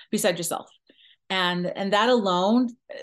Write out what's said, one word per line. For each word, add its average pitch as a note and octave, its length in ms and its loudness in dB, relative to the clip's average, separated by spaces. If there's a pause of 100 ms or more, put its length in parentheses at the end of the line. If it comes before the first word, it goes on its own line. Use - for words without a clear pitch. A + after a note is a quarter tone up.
(100)
beside F#3 260 0
yourself. - 320 -8 (600)
And, F3+ 360 0
and G3 280 -4
that A3 160 4
alone, G#3+ 580 2 (340)